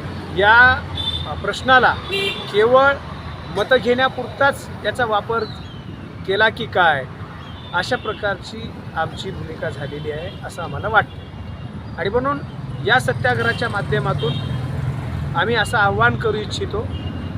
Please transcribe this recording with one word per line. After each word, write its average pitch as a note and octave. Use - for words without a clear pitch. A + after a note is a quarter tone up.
या, A#3+
अ, -
प्रश्नाला G#3+
केवळ B3+
मतं G#3
घेण्यापुरताच B3+
याचा G#3+
वापर A3
केला G#3
की A3
काय, D#3+
अशा F3+
प्रकारची G#3+
आमची D#3+
भूमिका D#3+
झालेली D3
आहे E3+
असं E3+
आम्हाला D3
वाटतं. G#3+
आणि F3+
म्हणून C4
या A#3+
सत्याग्रहाच्या A#3+
माध्यमातून G3+
आम्ही G3
असं A3
आव्हान G#3+
करू A3
इच्छितो, G3